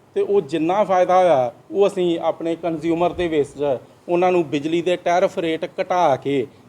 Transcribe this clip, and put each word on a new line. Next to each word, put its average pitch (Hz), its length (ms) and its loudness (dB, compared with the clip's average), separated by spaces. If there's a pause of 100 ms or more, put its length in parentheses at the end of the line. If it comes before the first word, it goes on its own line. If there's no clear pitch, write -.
(140)
ਤੇ 196 60 -2
ਉਹ 202 200 0
ਜਿੰਨਾ 165 440 0
ਫਾਇਦਾ 180 640 4
ਆ, 120 60 -6 (180)
ਉਹ 202 160 2
ਅਸੀਂ 175 320 -2
ਆਪਣੇ 165 380 -4
ਕੰਜ਼ਿਊਮਰ 165 560 -2
ਦੇ 175 160 -4
ਵਿੱਚ 143 500 -2 (300)
ਉਹਨਾਂ 175 240 2
ਨੂੰ 170 160 0
ਬਿਜਲੀ 156 340 -2
ਦੇ 180 140 0
ਟੈਰਿਫ 180 420 0
ਰੇਟ 160 320 -4 (120)
ਘਟਾ 175 340 0
ਕੇ 139 300 -2 (220)